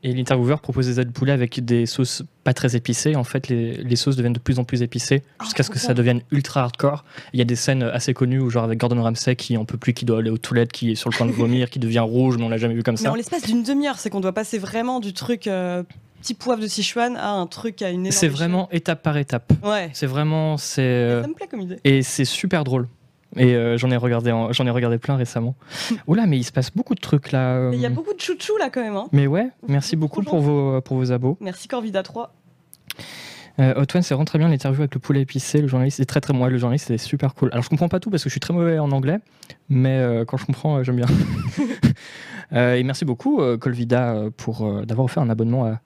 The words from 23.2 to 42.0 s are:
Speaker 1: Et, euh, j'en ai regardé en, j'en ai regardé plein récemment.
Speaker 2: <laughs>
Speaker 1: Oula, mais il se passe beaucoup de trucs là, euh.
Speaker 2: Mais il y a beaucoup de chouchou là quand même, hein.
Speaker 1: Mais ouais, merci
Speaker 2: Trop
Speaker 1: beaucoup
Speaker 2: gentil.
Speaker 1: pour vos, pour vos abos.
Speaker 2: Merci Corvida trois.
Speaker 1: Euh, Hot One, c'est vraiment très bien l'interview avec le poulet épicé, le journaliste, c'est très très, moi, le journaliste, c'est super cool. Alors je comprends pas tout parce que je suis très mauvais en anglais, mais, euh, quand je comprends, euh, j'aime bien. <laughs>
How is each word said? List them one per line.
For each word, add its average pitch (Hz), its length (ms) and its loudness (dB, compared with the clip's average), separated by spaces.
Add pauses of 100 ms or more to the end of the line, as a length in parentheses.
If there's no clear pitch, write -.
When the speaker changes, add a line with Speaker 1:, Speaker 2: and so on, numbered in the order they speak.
Speaker 1:
Et, 123 160 8
euh, 117 240 2
j'en 127 140 2
ai 123 60 2
regardé 120 340 2
en, 113 220 0
j'en 127 120 0
ai 123 40 2
regardé 120 280 2
plein 139 200 -2
récemment. 120 380 -2 (240)
Speaker 2:
<laughs> - 280 -6
Speaker 1:
Oula, 214 180 4
mais 151 120 4
il 123 80 0
se - 80 -12
passe 127 200 0
beaucoup 233 220 -2
de - 60 -12
trucs - 320 0
là, 127 240 2
euh. 127 140 2
Speaker 2:
Mais 123 40 0
il 123 60 0
y 123 40 0
a 240 40 0
beaucoup 320 240 -2
de 359 80 -8
chouchou 370 340 -2
là 339 140 0
quand 254 120 -4
même, 214 140 -4
hein. 208 160 -6
Speaker 1:
Mais 143 160 4
ouais, 190 220 0 (180)
merci 143 300 0
Speaker 2:
Trop - 20 0
Speaker 1:
beaucoup 160 220 -2
Speaker 2:
gentil. 196 80 -4
Speaker 1:
pour 180 100 2
vos, 139 400 2
pour 131 160 -4
vos 127 160 0
abos. 127 300 0
Speaker 2:
Merci 185 260 -10
Corvida 220 340 -4
trois. 226 320 -10 (1300)
Speaker 1:
Euh, 131 160 6
Hot 139 60 2 (120)
One, 180 100 2
c'est - 100 -2
vraiment 139 100 0
très 156 160 0
bien 160 80 4
l'interview 139 320 2
avec 147 140 -2
le 127 80 -4
poulet 139 180 0
épicé, 135 420 0
le 147 60 2
journaliste, 131 300 2
c'est 135 80 2
très - 160 0
très, - 100 -4
moi, 127 180 2
le 127 80 0
journaliste, 123 300 0
c'est 117 100 0
super 135 380 -2
cool. 135 160 0
Alors 120 120 -2
je - 60 -6
comprends 165 200 2
pas 185 100 0
tout 214 100 -6
parce 190 140 0
que 143 60 -2
je - 40 -8
suis 139 60 -4
très - 140 -4
mauvais 170 260 2
en 143 140 2
anglais, 139 240 0 (500)
mais, 131 320 4
euh, 120 240 2
quand 123 140 -4
je - 80 -6
comprends, 147 320 0
euh, 131 60 0
j'aime 123 120 0
bien. 123 120 0 (500)
<laughs> 285 80 0 (880)